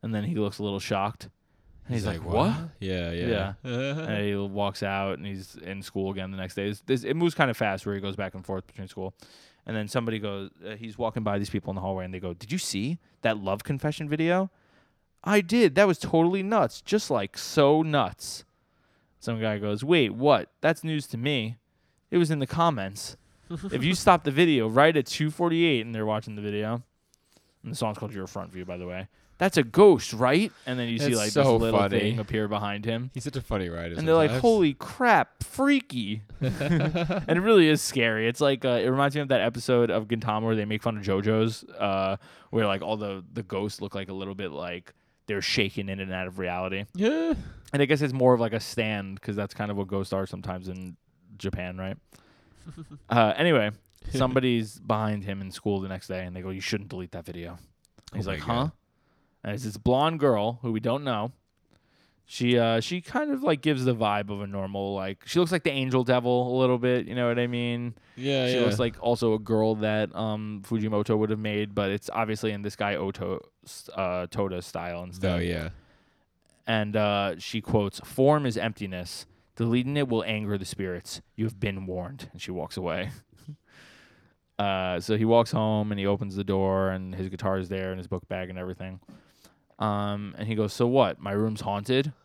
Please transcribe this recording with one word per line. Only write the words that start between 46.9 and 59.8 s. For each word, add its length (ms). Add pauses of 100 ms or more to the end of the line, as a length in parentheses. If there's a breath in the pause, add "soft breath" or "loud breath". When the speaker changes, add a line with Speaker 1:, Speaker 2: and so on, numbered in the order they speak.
Speaker 2:
Yeah. 400 (380 loud breath)
Speaker 1:
And 100
I 20
guess 160
it's 140
more 180
of, 80
like, 120
a 80
stand 600
'cause 160
that's 180
kind 180
of 40
what 120
ghosts 240
are 140
sometimes 420
in 280 (400)
Japan, 400
right? 260
Speaker 2:
<laughs> 40 (1040 loud breath)
Speaker 1:
Uh, 280
anyway, 340 (200)
Speaker 2:
<laughs> 200
Speaker 1:
somebody's 720
behind 440
him 160
in 100
school 300
the 80
next 200
day, 160
and 100
they 80
go, 80
"You 100
shouldn't 280
delete 240
that 120
video." 340 (540)
Speaker 2:
Oh 40
Speaker 1:
He's 100
Speaker 2:
my 80
Speaker 1:
like, 120
Speaker 2:
God. 80
Speaker 1:
"Huh?" 160 (760)
And 100
it's 100
this 120
blonde 440